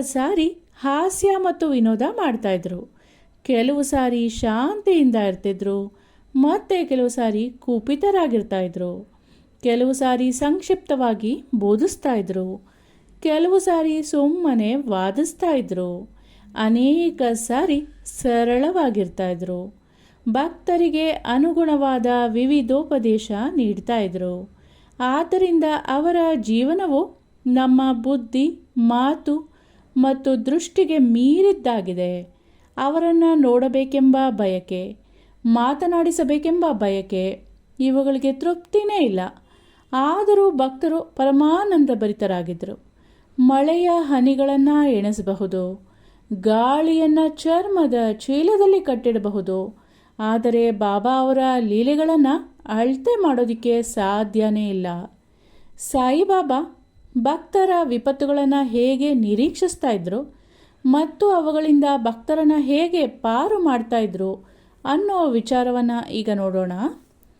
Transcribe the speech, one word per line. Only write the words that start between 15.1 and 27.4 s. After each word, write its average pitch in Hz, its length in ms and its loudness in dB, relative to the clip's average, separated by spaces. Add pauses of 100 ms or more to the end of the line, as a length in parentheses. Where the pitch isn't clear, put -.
ಇದ್ರು. 185 680 -6 (380)
ಅನೇಕ 269 640 2 (100)
ಸಾರಿ 285 540 -2 (180)
ಸರಳವಾಗಿರ್ತಾ 240 1300 0
ಇದ್ರು. 180 500 -8 (480)
ಭಕ್ತರಿಗೆ 320 840 0
ಅನುಗುಣವಾದ 277 960 0 (220)
ವಿವಿಧೋಪದೇಶ 247 1040 0 (240)
ನೀಡ್ತಾ 226 420 -2
ಇದ್ರು. 180 600 -6 (420)
ಆದ್ದರಿಂದ 339 640 2 (220)
ಅವರ 311 300 0 (180)
ಜೀವನವು 277 880 0 (240)